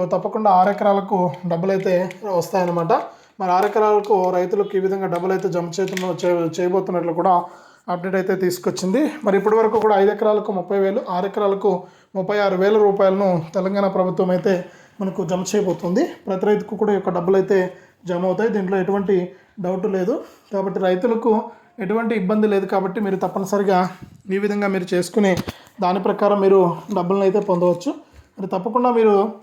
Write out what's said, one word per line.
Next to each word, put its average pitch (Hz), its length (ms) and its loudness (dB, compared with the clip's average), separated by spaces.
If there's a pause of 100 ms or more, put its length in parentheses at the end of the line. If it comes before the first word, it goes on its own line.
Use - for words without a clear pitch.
తప్పకుండా 202 460 -2
ఆరు 185 180 6
ఎకరాలకు 196 480 0 (280)
డబ్బులు 175 260 -2
అయితే 190 220 0 (380)
వస్తాయన్నమాట. 175 640 0 (440)
మరి 185 140 -2
ఆరు 190 180 2
ఎకరాలకు 208 460 2 (160)
రైతులకు 190 460 0
ఈ 185 80 0
విధంగా 190 220 -2
డబ్బులు 175 260 -2
అయితే 185 160 -2
జమ 170 200 -2
చేతున్న-, 185 480 -4
చే-, 175 320 0
చేయబోతున్నట్లు 180 640 -2
కూడా 175 200 2 (540)
అప్‌డేట్ 180 280 -4
అయితే 190 200 0
తీసుకొచ్చింది. 185 640 -2 (220)
మరి 196 140 2
ఇప్పటి 214 200 2
వరకు 220 220 2
కూడా 214 180 4
ఐదు 196 140 4
ఎకరాలకు 214 400 0
ముప్పై 196 280 -2
వేలు, 196 300 0
ఆరు 180 180 -4
ఎకరాలకు 196 440 0 (440)
ముప్పై 190 240 -2
ఆరు 196 160 2
వేల 202 220 4
రూపాయలను 196 520 4 (240)
తెలంగాణ 196 340 -2
ప్రభుత్వం 185 440 0
అయితే 185 220 2 (460)
మనకు 190 260 -6
జమ 180 180 -2
చేయబోతుంది. 185 600 0 (180)
ప్రతి 190 240 -4
రైతుకు 208 300 0
కూడా 208 180 0
ఈ 196 60 2
యొక్క 190 180 -4
డబ్బులు 180 200 2
అయితే 190 220 2 (460)
జమ 175 200 -2
అవుతాయి. 190 240 0
దీంట్లో 196 280 -2
ఎటువంటి 196 380 0 (440)
డౌట్ 185 280 -4
లేదు. 190 260 -2 (340)
కాబట్టి 196 320 -4
రైతులకు 220 520 0 (480)
ఎటువంటి 220 360 -2
ఇబ్బంది 214 320 2
లేదు. 196 180 0
కాబట్టి 190 360 -2
మీరు 190 160 -2
తప్పనిసరిగా 190 600 0 (520)
ఈ 190 60 0
విధంగా 202 300 -2
మీరు 190 240 -2
చేసుకుని 185 400 2 (480)
దాని 185 200 0
ప్రకారం 202 420 2
మీరు 190 180 6 (340)
డబ్బులను 190 300 0
అయితే 190 160 2
పొందవచ్చు. 180 520 0 (420)
మరి 190 140 -10
తప్పకుండా 226 440 0
మీరు 220 240 4 (280)